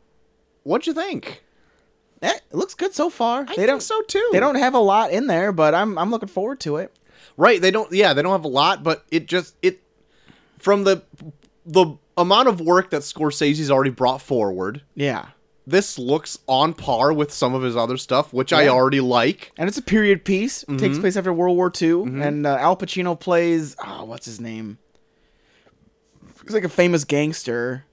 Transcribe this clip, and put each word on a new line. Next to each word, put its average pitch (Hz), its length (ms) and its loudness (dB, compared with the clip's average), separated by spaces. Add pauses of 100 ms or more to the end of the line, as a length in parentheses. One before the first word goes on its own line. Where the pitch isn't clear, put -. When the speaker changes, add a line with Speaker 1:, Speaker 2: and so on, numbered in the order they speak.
(640)
Speaker 1:
what'd 202 240 -2
you 311 60 -2
think? 339 500 -8 (760)
Speaker 2:
Eh, 330 100 0
it - 240 -14
looks - 180 -6
good 381 200 -6
so 294 160 -2
far. 240 320 -2
Speaker 1:
I - 20 -12
Speaker 2:
They - 100 -10
Speaker 1:
think 185 140 0
Speaker 2:
don't, 277 140 0
Speaker 1:
so, 440 200 -4
too. 440 300 -2
Speaker 2:
they 196 80 4
don't 277 160 2
have 262 180 2
a 240 60 4
lot 202 320 4
in 233 140 0
there, 190 260 0
but 156 220 4
I'm, 196 240 0
I'm 190 120 0
looking 220 180 -6
forward 233 320 -6
to 147 180 -6
it. - 140 -10 (440)
Speaker 1:
Right. 190 260 6
They 185 80 4
don't, 208 220 -2
yeah, 185 200 4
they 139 100 2
don't 185 100 -2
have 175 120 0
a 151 40 -6
lot, 147 340 0
but 156 300 -4
it 160 140 -2
just, 175 360 -4
it, 185 180 0 (800)
from 202 260 2
the, 190 180 2 (640)
the 170 200 4 (300)
amount 196 300 4
of 190 140 2
work 175 300 2
that 147 120 -2
Scorsese's 147 720 -2
already 135 180 2
brought 127 320 0
forward, 104 600 -4 (120)
Speaker 2:
Yeah. 139 320 -4 (400)
Speaker 1:
this 175 320 0
looks 135 480 -4
on 147 280 2
par 139 380 0
with 147 200 -2
some 127 200 -2
of 131 100 -2
his 120 140 -4
other 117 200 -2
stuff, 131 360 -2
which 131 200 -2
I 151 120 4
Speaker 2:
Yeah. 139 60 6
Speaker 1:
already 131 300 2
like. 123 580 0
Speaker 2:
And 170 100 -2
it's 208 80 -6
a 285 60 -10
period 202 420 2
piece. 196 380 -4
It 139 160 -6
takes 135 160 0
Speaker 1:
Mm-hmm. 156 60 -4
Speaker 2:
place 196 160 -2
after 185 160 -2
World 175 240 0
War 180 140 0
Two, 170 340 0
Speaker 1:
Mm-hmm. 139 180 -6
Speaker 2:
and, 147 240 -2
uh, 139 100 0
Al 160 200 2
Pacino 180 420 -6
plays, 170 560 0 (100)
oh, - 200 -14
what's 113 220 -16
his 113 140 -14
name? 113 380 -12 (1700)
He's, 214 100 -6
like, 214 100 0
a 175 40 -2
famous 175 360 2
gangster. 131 880 -4